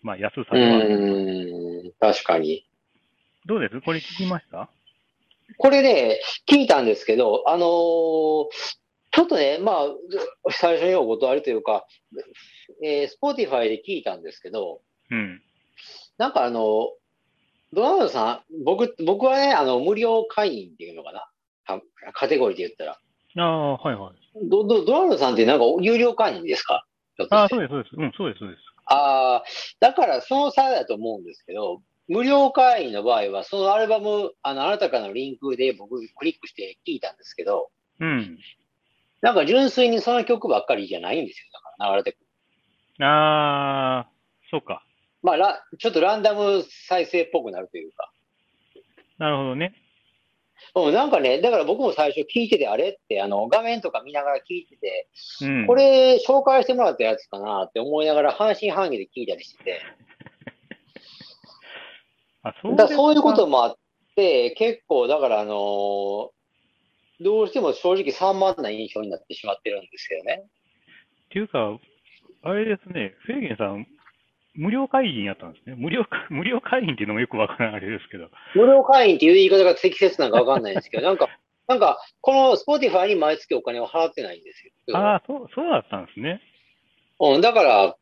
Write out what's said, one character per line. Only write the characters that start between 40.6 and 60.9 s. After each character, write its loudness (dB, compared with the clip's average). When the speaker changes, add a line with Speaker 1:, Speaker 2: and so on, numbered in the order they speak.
Speaker 2:
っ -12
か 0
り -8
じ -8
ゃ -8
な -8
い -4
ん -8
で -16
す -20
よ。 -20
だ -20
か -20
ら -4
流 0
れ -2
て -4
く -20
る。 0
Speaker 1:
あ 0
あ、 -
そ -6
う -4
か。 -12
Speaker 2:
ま 2
あ、 0
ラ-、 0
ち -6
ょ 0
っ -14
と 2
ラ 2
ン -6
ダ 2
ム 0
再 0
生 -2
っ -4
ぽ -2
く -12
な -12
る -14
と -18
い -16
う -20
か。 -14
Speaker 1:
な -2
る 0
ほ -4
ど -6
ね。 -6
Speaker 2:
う 2
ん、 2
な 2
ん -2
か 2
ね、 2
だ 2
か 2
ら 0
僕 -2
も 0
最 0
初 -6
聞 -2
い -4
て 2
て、 -2
あ -2
れ -2
っ -14
て、 -2
あ -4
の、 -4
画 4
面 -6
と -8
か -8
見 -20
な -4
が -2
ら -2
聞 -12
い -12
て -20
て、 -10
Speaker 1:
う -6
ん。 -4
Speaker 2:
こ 4
れ 6
紹 4
介 4
し 0
て -2
も 0
ら 2
っ -6
た 0
や 0
つ -16
か -12
な -4
っ -16
て -6
思 -2
い 0
な 2
が 2
ら 2
半 0
信 -6
半 -2
疑 -6
で -8
聞 -14
い -10
た -6
り -18
し -20
て -20
て。 -8